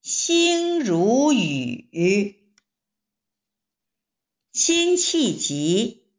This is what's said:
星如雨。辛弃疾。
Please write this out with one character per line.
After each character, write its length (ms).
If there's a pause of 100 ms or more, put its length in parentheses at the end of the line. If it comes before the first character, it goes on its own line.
星 800
如 500
雨。 1200 (2000)
辛 460
弃 400
疾。 800